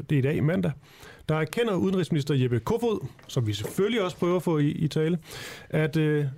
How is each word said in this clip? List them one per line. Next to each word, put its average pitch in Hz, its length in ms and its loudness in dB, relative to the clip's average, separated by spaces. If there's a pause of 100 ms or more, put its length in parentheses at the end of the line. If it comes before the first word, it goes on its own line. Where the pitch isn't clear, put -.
(100)
det - 20 0
er 147 60 2
i - 20 2
dag, 135 240 0
mandag, 175 280 0 (560)
der 151 60 0
erkender 190 400 0
udenrigsminister 170 600 2
Jeppe 123 260 4
Kofod, 220 460 0 (220)
som 120 180 -2
vi 107 60 0
selvfølgelig 202 500 0
også 180 140 -2
prøver 180 200 2
at 170 60 0
få 160 160 2
i, 147 120 4
i 156 180 -2
tale, 160 300 0 (520)
at, 156 260 0
øh, 151 280 2 (140)